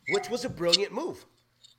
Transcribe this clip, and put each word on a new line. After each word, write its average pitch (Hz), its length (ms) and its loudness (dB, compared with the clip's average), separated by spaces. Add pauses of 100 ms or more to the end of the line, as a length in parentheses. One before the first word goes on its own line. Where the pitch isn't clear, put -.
which 196 200 2
was 240 160 -2
a 254 40 0
brilliant 175 440 2
move. 285 320 -6 (540)